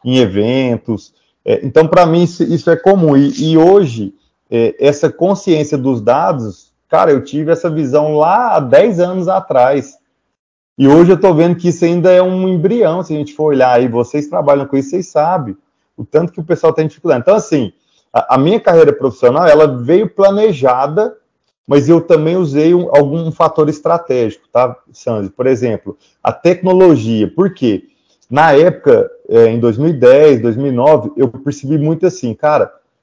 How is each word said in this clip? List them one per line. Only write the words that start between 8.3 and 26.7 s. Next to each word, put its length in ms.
há 40
dez 380
anos 300
atrás. 680
E 120
hoje 240
eu 80
tô 120
vendo 220
que 140
isso 160
ainda 260
é 100
um 280
embrião, 560
se 100
a 20
gente 160
for 120
olhar 260
aí, 160
vocês 400
trabalham 400
com 100
isso, 140
vocês 160
sabem 500
o 80
tanto 280
que 80
o 40
pessoal 280
tem 160
dificuldade. 320
Então, 160
assim, 360
a, 220
a 40
minha 200
carreira 340
profissional, 540
ela 220
veio 420
planejada, 1040
mas 240
eu 120
também 360
usei 380
um, 180
algum 380
fator 380
estratégico, 840
tá, 240
Sandy? 380
Por 160
exemplo, 500
a 120
tecnologia. 1000